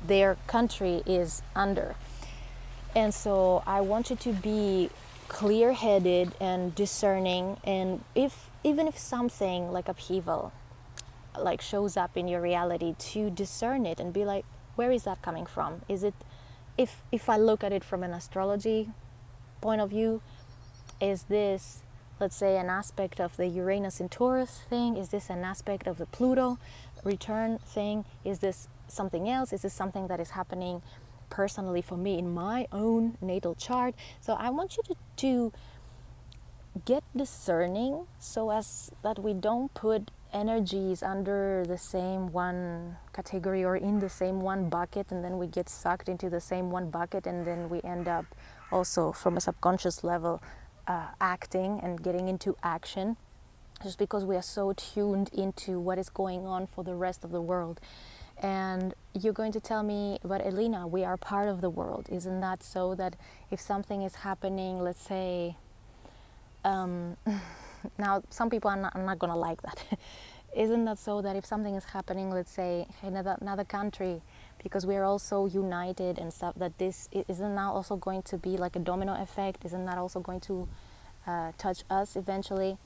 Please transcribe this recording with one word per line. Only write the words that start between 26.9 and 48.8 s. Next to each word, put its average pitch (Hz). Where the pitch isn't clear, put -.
return 220
thing? 208
Is 190
this -
something 190
else? 254
Is 196
this 196
something 190
that 180
is 170
happening 180
personally 196
for 180
me 180
in 175
my 202
own 226
natal 180
chart?" 247
So -
I 226
want 330
you 453
to, 359
to 247
get 262
discerning 233
so 220
as -
that 214
we 208
don't 226
put 220
energies 196
under 196
the 175
same 185
one 175
category 190
or 185
in 202
the 196
same 185
one 190
bucket, 175
and 180
then 180
we 180
get 175
sucked -
into 180
the 170
same 185
one 180
bucket, 170
and 175
then 170
we 175
end 175
up 165
also 180